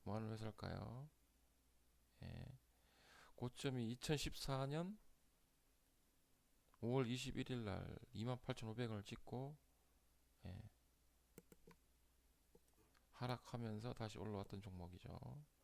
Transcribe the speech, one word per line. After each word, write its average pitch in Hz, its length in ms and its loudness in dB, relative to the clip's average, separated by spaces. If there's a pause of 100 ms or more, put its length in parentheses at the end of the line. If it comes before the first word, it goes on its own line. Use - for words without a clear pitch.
뭐 101 120 2
하는 110 140 2
회사일까요? 110 800 -4 (1120)
예. - 360 -4 (760)
고점이 123 560 2
이천십사 135 760 4
년 170 300 2 (1800)
오월 123 280 6
이십일일 127 560 2
날 92 340 0 (140)
이만 120 300 0
팔천오백 117 460 0
원을 107 140 -2
찍고, 131 540 -4 (880)
예, 95 180 -6 (2500)
하락하면서 120 840 0
다시 110 240 -2
올라왔던 101 440 -2
종목이죠. 90 840 -6 (200)